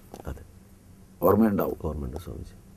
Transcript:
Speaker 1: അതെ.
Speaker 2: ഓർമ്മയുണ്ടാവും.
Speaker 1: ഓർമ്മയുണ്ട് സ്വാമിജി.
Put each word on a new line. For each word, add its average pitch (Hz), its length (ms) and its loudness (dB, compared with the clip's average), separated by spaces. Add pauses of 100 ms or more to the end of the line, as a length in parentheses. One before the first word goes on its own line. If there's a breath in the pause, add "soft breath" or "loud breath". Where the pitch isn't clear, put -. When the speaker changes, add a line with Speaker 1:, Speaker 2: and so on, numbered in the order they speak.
(300)
Speaker 1:
അതെ. - 140 -10 (840)
Speaker 2:
ഓർമ്മയുണ്ടാവും. 101 600 4
Speaker 1:
ഓർമ്മയുണ്ട് 71 380 -6
സ്വാമിജി. - 300 -12 (220)